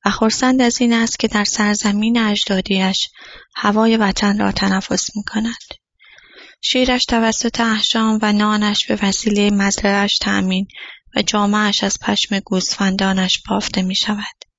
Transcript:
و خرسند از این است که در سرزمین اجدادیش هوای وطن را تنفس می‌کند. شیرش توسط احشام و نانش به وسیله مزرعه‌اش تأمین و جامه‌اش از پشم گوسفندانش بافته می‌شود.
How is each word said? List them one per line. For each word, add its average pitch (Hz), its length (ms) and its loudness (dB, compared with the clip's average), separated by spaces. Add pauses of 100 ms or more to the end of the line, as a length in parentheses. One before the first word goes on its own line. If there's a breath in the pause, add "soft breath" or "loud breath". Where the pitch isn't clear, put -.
و 202 60 2
خرسند 254 520 2
از 233 180 2
این 233 120 4
است 226 260 0
که 220 100 0
در 208 160 0
سرزمین 208 720 0
اجدادیش 190 920 0 (480 loud breath)
هوای 220 400 2
وطن 208 420 0
را 202 140 0
تنفس 190 640 -2
می‌کند. 220 480 -4 (960 loud breath)
شیرش 254 420 2
توسط 226 560 0
احشام 220 640 0
و 214 100 2
نانش 208 540 2
به 214 160 0
وسیله 208 480 2
مزرعه‌اش 202 680 0
تأمین 196 480 0 (500 loud breath)
و 214 60 0
جامه‌اش 208 600 0
از 196 180 -2
پشم 202 360 -2
گوسفندانش 190 1080 -2
بافته 196 340 -2
می‌شود. 202 600 -4 (140)